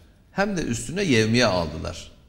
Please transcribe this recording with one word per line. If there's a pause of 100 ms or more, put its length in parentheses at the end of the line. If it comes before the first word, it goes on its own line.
(320)
hem
de
üstüne
yevmiye
aldılar (180)